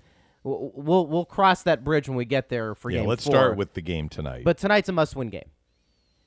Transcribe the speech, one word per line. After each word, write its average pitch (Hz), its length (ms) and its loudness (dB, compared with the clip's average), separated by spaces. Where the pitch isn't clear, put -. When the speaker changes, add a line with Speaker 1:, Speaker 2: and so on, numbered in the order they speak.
Speaker 1:
w-, 135 260 -6
w-, 139 160 -14
we'll, 170 220 4
we'll 165 180 -2
cross 190 380 2
that 143 200 2
bridge 147 260 0
when 131 80 -4
we 123 80 -2
get 131 240 -2
there 113 260 -4
for - 160 -10
Speaker 2:
Yeah, 85 80 -2
Speaker 1:
game 107 80 0
Speaker 2:
let's 120 160 -2
Speaker 1:
four. 143 100 0
Speaker 2:
start 131 240 4
with 98 160 -4
the 95 80 -6
game 80 280 -4
tonight. 67 340 -10
Speaker 1:
But 170 140 2
tonight's 202 320 0
a - 20 -4
must-win 143 380 -2
game. 90 200 -14